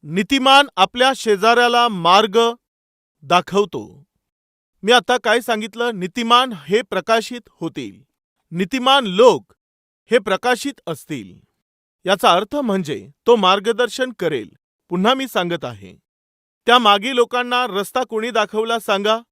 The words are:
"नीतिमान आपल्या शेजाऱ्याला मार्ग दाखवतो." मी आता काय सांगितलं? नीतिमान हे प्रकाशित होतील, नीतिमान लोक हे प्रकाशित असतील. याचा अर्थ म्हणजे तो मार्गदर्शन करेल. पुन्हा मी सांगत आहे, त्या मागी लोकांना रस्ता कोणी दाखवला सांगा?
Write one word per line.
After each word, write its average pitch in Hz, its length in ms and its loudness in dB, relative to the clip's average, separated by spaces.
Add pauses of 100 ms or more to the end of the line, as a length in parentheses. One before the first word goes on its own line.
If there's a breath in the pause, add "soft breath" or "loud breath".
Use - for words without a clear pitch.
"नीतिमान 262 640 2 (100)
आपल्या 247 400 0
शेजाऱ्याला 240 720 2
मार्ग 196 520 2 (840)
दाखवतो." 170 800 -2 (800)
मी 202 100 2
आता 247 320 2
काय 233 160 2
सांगितलं? 226 540 -4
नीतिमान 233 580 0
हे 180 300 -2
प्रकाशित 226 680 -4
होतील, 120 520 -12 (480)
नीतिमान 247 560 0
लोक 190 460 4 (580)
हे 233 80 2
प्रकाशित 208 680 -4
असतील. 120 680 -12 (520)
याचा 190 260 2
अर्थ 202 240 0
म्हणजे 160 540 -4 (160)
तो 233 100 6
मार्गदर्शन 214 840 -2
करेल. 139 320 -4 (380)
पुन्हा 190 260 0
मी 262 140 -6
सांगत 175 360 -4
आहे, 98 300 -14 (720)
त्या 240 120 6
मागी 214 360 2
लोकांना 247 520 -2
रस्ता 202 380 -4
कोणी 226 260 -6
दाखवला 226 480 -2
सांगा? 214 400 -2 (140)